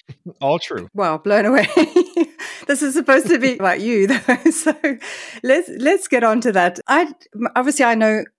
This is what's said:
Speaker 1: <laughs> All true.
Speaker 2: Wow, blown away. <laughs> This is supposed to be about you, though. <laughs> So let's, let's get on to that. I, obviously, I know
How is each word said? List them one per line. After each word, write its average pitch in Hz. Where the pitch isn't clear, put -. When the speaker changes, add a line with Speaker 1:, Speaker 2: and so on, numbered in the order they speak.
Speaker 1:
<laughs> -
All 147
true. 101
Speaker 2:
Wow, 170
blown 202
away. 262
<laughs> -
This 285
is 277
supposed 277
to 320
be 247
about 190
you, 208
though. 254
<laughs> 330
So -
let's, 285
let's 330
get 233
on 220
to 233
that. 180
I, 302
obviously, 254
I 233
know 220